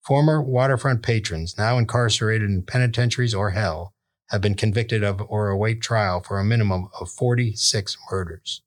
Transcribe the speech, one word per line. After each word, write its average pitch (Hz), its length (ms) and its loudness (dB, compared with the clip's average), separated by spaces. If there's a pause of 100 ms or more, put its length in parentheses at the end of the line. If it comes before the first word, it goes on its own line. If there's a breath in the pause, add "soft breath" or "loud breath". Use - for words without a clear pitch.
Former 151 340 4
waterfront 131 600 2
patrons, 92 560 -2
now 117 200 2
incarcerated 110 680 0
in 92 140 0
penitentiaries 120 720 0
or 101 160 0
hell, 90 440 -4 (340)
have 104 120 0
been 104 140 2
convicted 110 480 0
of 98 260 -2
or 107 200 0
await 110 320 0
trial 101 400 0
for 98 180 -6
a 98 60 0
minimum 101 440 2 (120)
of 90 100 -10
forty-six 120 880 0 (140)
murders 87 560 -6